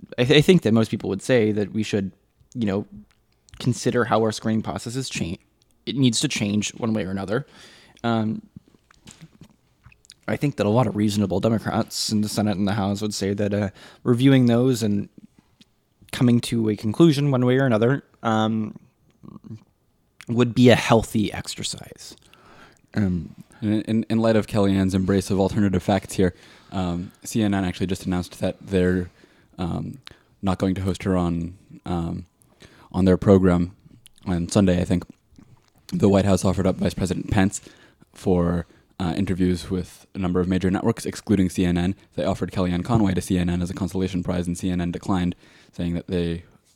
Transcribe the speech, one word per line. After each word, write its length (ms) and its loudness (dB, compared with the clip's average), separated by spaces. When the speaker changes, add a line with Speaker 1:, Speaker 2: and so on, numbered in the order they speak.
Speaker 1:
I, 80 0
th-, 140 6
I 20 6
think 220 6
that 100 2
most 180 4
people 200 -4
would 120 -4
say 300 2
that 220 -4
we 80 -2
should, 300 -2
you 100 -4
know, 220 -2
consider 460 0
how 180 2
our 100 0
screening 300 -2
process 340 -8
is 140 -8
cha-, 260 -6
it 120 -6
needs 240 2
to 80 0
change 480 -2
one 180 -4
way 100 -4
or 60 -8
another. 360 -4
Um, 380 -2
I 80 -4
think 200 -2
that 100 0
a 40 2
lot 160 4
of 80 -4
reasonable 460 0
Democrats 720 -2
in 80 2
the 80 -2
Senate 280 -2
and 100 0
the 80 0
House 280 -2
would 100 -4
say 220 -2
that, 180 -2
uh, 180 -2
reviewing 420 4
those 340 2
and 280 -2
coming 300 2
to 280 -2
a 60 0
conclusion 560 2
one 120 2
way 140 4
or 80 2
another, 380 2
um, 560 -2
would 260 2
be 160 8
a 60 8
healthy 560 2
exercise. 840 -12
Um, 400 -2
Speaker 2:
In, 200 0
in, 260 -2
in 120 0
light 160 4
of 100 2
Kellyanne's 480 2
embrace 340 2
of 120 0
alternative 420 2
facts 320 -2
here, 200 0
um, 400 -6
C 180 -2
N 100 0
N 120 0
actually 240 -4
just 180 -6
announced 320 -4
that 220 -4
they're, 500 0
um, 400 -6
not 180 -2
going 180 0
to 60 -6
host 200 -4
her 140 0
on, 420 -2
um, 420 -6
on 140 2
their 100 6
program 580 4
on 240 -2
Sunday, 320 4
I 40 0
think. 180 0
The 200 2
White 160 6
House 200 2
offered 220 0
up 100 0
Vice 180 -2
President 380 -4
Pence 280 0
for, 520 0
uh, 160 -2
interviews 520 -2
with 460 -8
a 40 -12
number 200 -2
of 80 0
major 240 0
networks, 360 -2
excluding 420 0
C 160 -2
N 120 0
N. 200 -2
They 100 -4
offered 280 -4
Kellyanne 320 -2
Conway 300 2
to 60 -2
C 160 -2
N 120 0
N 120 -2
as 100 -4
a 40 -8
consolation 480 -4
prize, 240 -4
and 100 -4
C 140 -4
N 100 -2
N 120 -4
declined, 420 -2
saying 220 -4
that 120 -6
they 380 -4